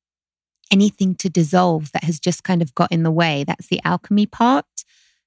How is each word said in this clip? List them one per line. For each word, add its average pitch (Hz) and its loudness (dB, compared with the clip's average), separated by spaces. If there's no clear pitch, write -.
anything 196 2
to 190 -6
dissolve 165 0
that - -6
has 160 -4
just - -4
kind 175 0
of 156 -6
got - 0
in 165 0
the 160 0
way, 160 0
that's - -8
the - -4
alchemy 202 0
part. 254 0